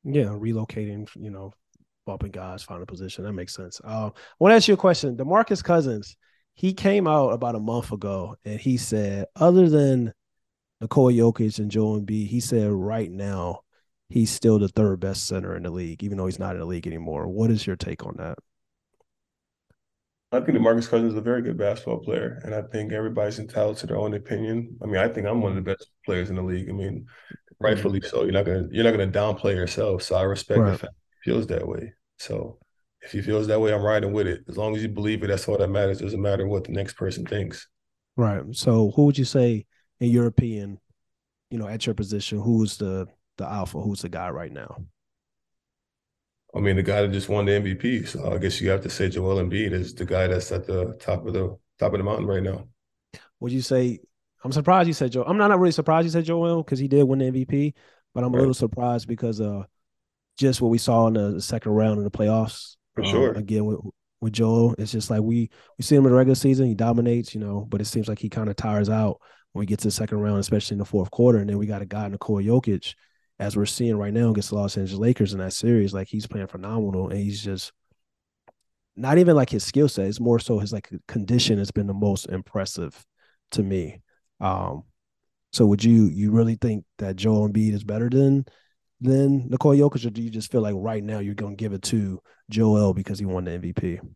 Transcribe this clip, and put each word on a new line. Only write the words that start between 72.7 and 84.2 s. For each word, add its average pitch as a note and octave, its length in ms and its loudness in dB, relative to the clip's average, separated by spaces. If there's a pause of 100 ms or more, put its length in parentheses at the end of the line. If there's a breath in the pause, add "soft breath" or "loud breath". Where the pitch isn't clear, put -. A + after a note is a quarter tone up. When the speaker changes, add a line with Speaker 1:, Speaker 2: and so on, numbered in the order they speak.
Speaker 1:
as G2+ 180 -6
we're G2+ 100 0
seeing A2+ 300 -2
right G2+ 160 -4
now A#2 180 2
against G#2 200 -2
the G#2 60 -4
Los G2+ 200 -2
Angeles G2 240 -4
Lakers A2 320 4
in G2 80 -6
that F#2+ 120 -6
series, G#2+ 420 2
like, F#2+ 140 -6
he's G#2+ 180 -6
playing G2 200 -8
phenomenal, F#2+ 640 -4
and G2+ 100 -6
he's G2+ 240 -4
just G2 300 -8 (1200)
not C3 220 4
even, F3 180 8
like, B2+ 140 4
his G#2+ 140 -2
skill C#3+ 240 4
set. F#2+ 180 -2
It's G#2 140 -4
more A#2 180 4
so A2 200 0
his, G2+ 140 -4
like, G#2 180 -10 (180)
condition A2+ 500 0
has G2+ 120 -2
been G2+ 160 -2
the G2 80 -4
most G2+ 320 0
impressive F#2 760 -8 (500)
to A2 100 0
me. F#2+ 400 -4 (380)